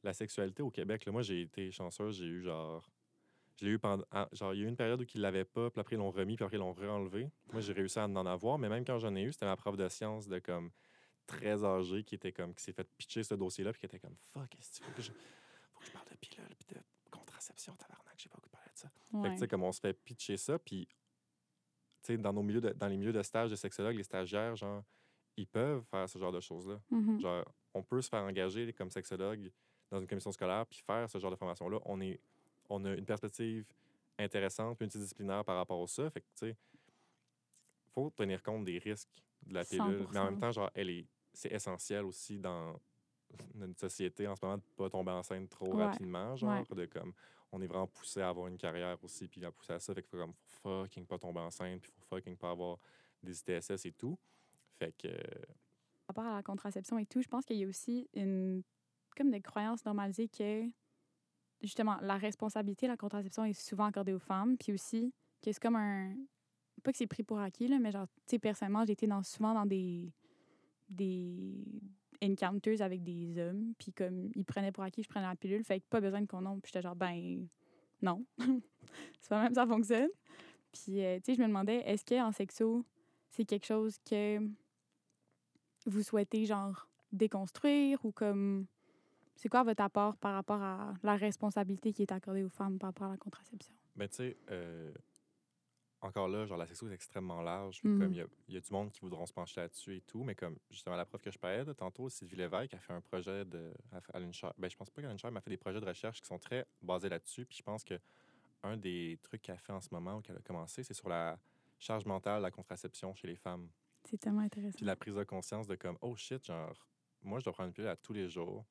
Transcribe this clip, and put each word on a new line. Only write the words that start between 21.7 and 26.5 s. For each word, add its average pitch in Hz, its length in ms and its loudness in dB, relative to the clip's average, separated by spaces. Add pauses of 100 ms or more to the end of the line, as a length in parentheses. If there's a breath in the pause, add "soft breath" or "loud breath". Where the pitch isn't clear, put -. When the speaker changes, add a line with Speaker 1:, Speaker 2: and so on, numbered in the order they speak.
Speaker 1:
sais, 117 140 0
dans 104 160 2
nos 101 120 2
milieux 104 160 4
de, 117 100 2
dans - 160 -2
les 98 100 2
milieux 101 160 2
de 107 100 4
stage 113 280 2
de 107 60 -2
sexologues, 101 400 -2
les 98 80 -4
stagiaires, 101 500 0
genre, 101 300 -6 (520 soft breath)
ils 101 120 -6
peuvent 127 420 2
faire 95 180 0
ce 95 120 -10
genre 90 120 0
de 90 80 -2
choses-là. 92 400 -8 (120)